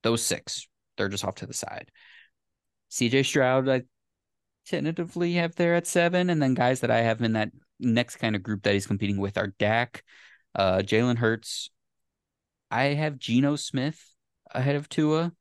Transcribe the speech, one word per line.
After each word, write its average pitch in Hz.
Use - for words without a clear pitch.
Those 117
six, -
they're 98
just 101
off 92
to -
the -
side. -
C 120
J 135
Stroud, 131
I 131
tentatively 170
have 170
there 170
at 170
seven, 180
and 160
then 131
guys 127
that 120
I 113
have 113
in 110
that 110
next 120
kind 110
of 95
group 104
that 101
he's 101
competing 101
with 98
are 98
Dak, 113
uh, 95
Jalen 117
Hurts. 113
I 127
have 147
Geno 139
Smith 139
ahead 139
of 143
Tua. 160